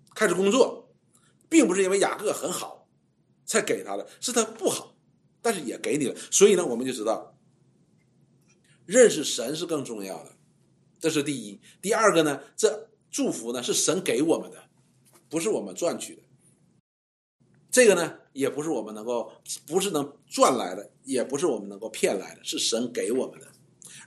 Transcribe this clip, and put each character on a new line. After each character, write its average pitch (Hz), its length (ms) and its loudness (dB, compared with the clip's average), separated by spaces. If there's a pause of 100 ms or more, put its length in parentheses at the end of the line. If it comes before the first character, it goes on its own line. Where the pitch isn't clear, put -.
(160)
开 214 140 2
始 175 40 2
工 196 160 2
作， - 440 2 (560)
并 311 180 8
不 180 80 0
是 196 80 4
因 185 60 2
为 202 100 2
雅 110 180 2
各 202 140 -2
很 135 180 -4
好 - 380 -10 (580)
才 220 160 0
给 101 220 -2
他 101 140 -8
的， - 100 -12 (140)
是 254 100 -6
他 226 140 2
不 - 240 -4
好， - 260 -6 (460)
但 233 120 0
是 185 60 -6
也 117 180 -8
给 123 200 -4
你 143 80 -2
了。 104 100 -4 (160)
所 196 160 6
以 208 80 8
呢， 175 100 0
我 127 80 -2
们 120 120 -4
就 127 80 -4
知 110 100 -6
道， - 340 -4 (1500)
认 220 240 8
识 147 160 -2
神 120 280 -4
是 160 120 -6
更 156 180 -4
重 113 200 -8
要 87 200 -10
的， - 80 -20 (680)
这 160 100 0
是 147 140 0
第 143 120 -4 (120)
一。 101 120 -16 (220)
第 196 120 -2
二 208 200 4
个 165 100 4
呢， 147 180 -2 (140)
这 - 340 0 (200)
祝 247 220 -2
福 117 200 -8
呢， 123 120 -6
是 202 100 -2
神 170 300 0
给 127 180 0
我 160 160 2
们 - 140 -10
的， - 180 -20 (600)
不 160 100 -6
是 208 100 -2
我 135 120 -2
们 95 120 -12
赚 151 240 -4
取 - 180 -14
的。 - 60 -20 (1500)
这 247 160 8
个 190 80 8
呢， 165 240 -4 (140)
也 131 160 -2
不 135 120 -6
是 160 80 -4
我 123 120 -2
们 107 120 -12
能 107 120 -12
够， 120 260 -4 (340)
不 175 140 0
是 190 120 -2
能 143 260 -4 (100)
赚 190 300 4
来 92 180 -6
的， - 160 -14 (120)
也 123 200 -2
不 139 140 -6
是 175 80 -2
我 127 120 0
们 101 120 -10
能 101 100 -14
够 110 100 -10
骗 123 300 -2
来 85 160 -12
的， - 80 -20
是 151 160 -6
神 117 320 -2
给 104 220 -4
我 - 140 -2
们 - 120 -18
的。 - 80 -20 (600)